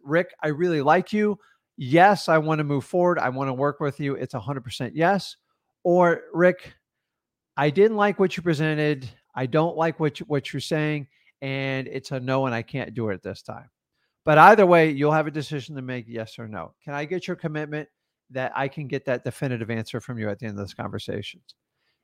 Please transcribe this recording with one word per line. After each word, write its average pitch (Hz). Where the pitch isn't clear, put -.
Rick, 165
I 156
really 156
like 165
you. 208
Yes, 165
I 160
wanna 151
move 143
forward. 175
I 127
wanna 131
work 143
with 143
you. 139
It's -
a 120
hundred 131
percent 120
yes." 175
Or, 175
"Rick, 180
I 147
didn't 208
like 208
what 190
you 170
presented. 151
I 127
don't 156
like 160
what 156
you, 165
what 143
you're 139
saying, 151
and 135
it's 135
a 131
no, 131
and 123
I 113
can't 123
do 110
it 98
at 90
this 95
time." -
But 151
either 196
way, 165
you'll 147
have 156
a 156
decision 147
to 131
make, 127
yes 113
or 113
no. 95
Can 147
I 147
get 180
your 180
commitment 151
that 131
I 139
can 147
get 135
that 120
definitive 120
answer 113
from 120
you 110
at 101
the 117
end 101
of 101
this -
conversation? 101